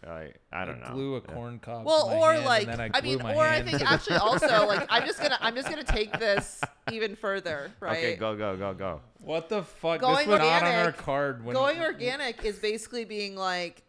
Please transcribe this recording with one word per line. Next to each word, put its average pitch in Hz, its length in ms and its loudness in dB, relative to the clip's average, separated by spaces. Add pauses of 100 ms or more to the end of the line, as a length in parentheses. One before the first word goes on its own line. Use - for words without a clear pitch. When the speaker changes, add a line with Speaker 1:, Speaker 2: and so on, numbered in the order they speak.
Speaker 1:
I, 80 260 -12 (200)
I 92 120 -6
don't 73 180 -10
Speaker 2:
I 123 60 -12
Speaker 1:
know. 123 60 -10
Speaker 2:
glue 135 220 -6
a 117 40 -6
Speaker 1:
Yeah. - 140 -14
Speaker 2:
corn 120 240 -10
cob 117 280 -12
Speaker 3:
Well, 311 220 4
Speaker 2:
to 302 60 0
my - 60 2
Speaker 3:
or, 320 140 6
Speaker 2:
hand, 302 120 0
Speaker 3:
like, 226 220 4
Speaker 2:
and 233 40 -4
then 233 80 -4
I 226 160 -4
Speaker 3:
I 269 40 4
Speaker 2:
glue - 160 -4
Speaker 3:
mean, - 60 -4
Speaker 2:
my - 120 -2
Speaker 3:
or 311 100 4
I 311 120 4
Speaker 2:
hand 302 100 -2
Speaker 3:
think 330 120 0
Speaker 2:
to 277 60 0
the 262 60 2
Speaker 3:
actually 285 260 2
Speaker 2:
<laughs> - 20 4
Speaker 3:
also, 226 480 4
like, 196 220 0
I'm 240 180 2
just - 140 -4
gonna, 277 200 2
I'm 233 140 0
just 269 140 -4
gonna 294 160 -6
take 214 340 0
this 202 420 0 (320)
even 214 240 -4
further, 185 600 -4
Speaker 1:
<laughs> - 60 -16
Okay, - 280 -2
Speaker 3:
right? - 80 -4
Speaker 1:
go, 110 180 -2
go, 104 200 -2
go, 98 180 -4
go. 90 260 -6 (180)
Speaker 2:
What 165 300 -6
the 208 140 -2
fuck? 165 380 -4
Speaker 3:
Going 160 160 4
Speaker 2:
This 202 120 2
was 208 100 8
not 160 240 6
on 175 60 4
our 170 100 2
Speaker 3:
organic, 170 200 2
Speaker 2:
card 139 460 -2
when 120 100 -4
Speaker 3:
going 277 240 2
Speaker 2:
we 339 60 -2
Speaker 3:
organic 247 600 -4
is 208 140 -2
basically 220 460 -4
being 202 320 -6
like 180 520 -4